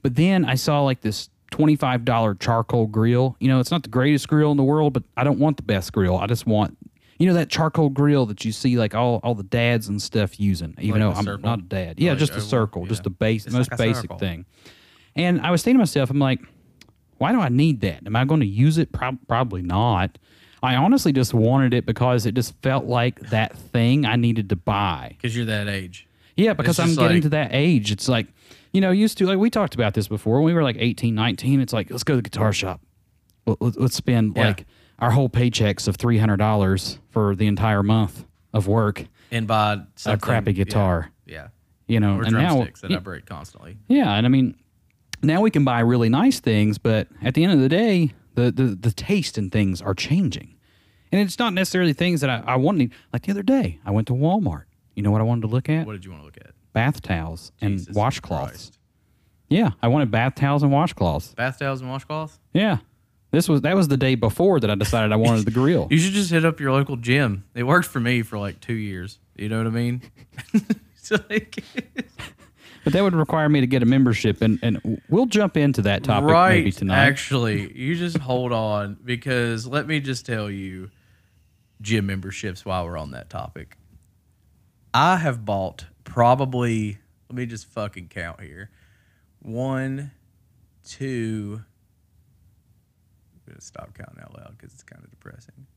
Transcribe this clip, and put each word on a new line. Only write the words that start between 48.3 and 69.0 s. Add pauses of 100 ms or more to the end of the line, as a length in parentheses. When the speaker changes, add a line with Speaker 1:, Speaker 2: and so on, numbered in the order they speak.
Speaker 1:
the,
the, (120)
the
taste
in
things
are
changing. (560)
And
it's
not
necessarily
things
that
I, (120)
I
want
to
need. (200)
Like
the
other
day,
I
went
to
Walmart. (320)
You
know
what
I
wanted
to
look
at?
Speaker 2:
What
did
you
wanna
look
at? (220)
Speaker 1:
Bath
towels (100)
and
Speaker 2:
Jesus
Speaker 1:
washcloths.
Speaker 2:
Christ. (680)
Speaker 1:
Yeah, (100)
I
wanted
bath
towels
and
washcloths.
Speaker 2:
Bath
towels
and
washcloths? (160)
Speaker 1:
Yeah. (540)
This
was,
that
was
the
day
before
that
I
decided
I
wanted
the
grill.
Speaker 2:
<laughs>
You
should
just
hit
up
your
local
gym. (100)
It
worked
for
me
for,
like,
two
years. (180)